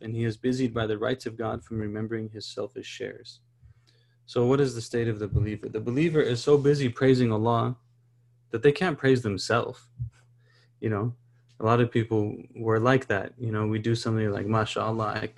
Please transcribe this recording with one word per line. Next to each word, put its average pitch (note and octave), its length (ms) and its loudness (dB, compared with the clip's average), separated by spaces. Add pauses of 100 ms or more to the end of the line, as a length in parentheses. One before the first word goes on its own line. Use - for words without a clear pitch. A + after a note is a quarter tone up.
and A2+ 120 -8
he A2+ 120 -2
is A2 100 -2
busied B2+ 380 -2
by A2+ 140 -2
the G#2+ 100 -2
rights A#2 280 -4
of A2+ 120 -8
God A#2 260 -6
from A2+ 160 -8
remembering A2 500 -6
his G#2+ 160 -14
selfish - 420 -10
shares. G#2+ 520 -14 (840)
So B2 200 0
what C3+ 140 4
is B2+ 160 2
the A#2 60 -8
state A#2 260 -2
of G#2+ 120 -2
the G#2 80 -4
believer? G#2+ 420 -2
The A#2+ 100 -6
believer C#3+ 420 0
is A#2+ 220 -2
so D3 140 6
busy C#3 320 2
praising B2+ 420 4
Allah A#2 460 2 (720)
that A#2 100 -2
they C#3+ 100 8
can't E3+ 260 -2
praise C3 240 4
themselves. A2 680 -2 (960)
You A#2 80 -2
know, A2 260 -2 (460)
a A2 40 -2
lot A#2 140 6
of A#2+ 120 2
people A2 440 0 (200)
were A2 240 0
like B2+ 280 2
that. G2 300 -2
You A#2 160 -6
know, G#2+ 120 -2
we A2 140 0
do A2+ 160 0
something A2 360 0
like, G2+ 140 -4
"MashaAllah, A2 640 -2 (140)
I, A2 140 -8